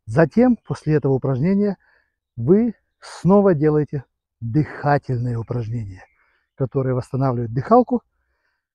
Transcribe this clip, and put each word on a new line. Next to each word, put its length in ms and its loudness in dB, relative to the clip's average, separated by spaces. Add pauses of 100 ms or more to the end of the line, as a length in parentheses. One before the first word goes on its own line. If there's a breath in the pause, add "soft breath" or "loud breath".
Затем, 500 2
после 380 -4
этого 180 0
упражнения, 640 0 (600)
вы 380 2 (260)
снова 540 2
делаете 500 0 (360)
дыхательные 960 -2
упражнения, 680 -8 (500)
которые 400 -4
восстанавливают 580 -4
дыхалку 500 2 (720)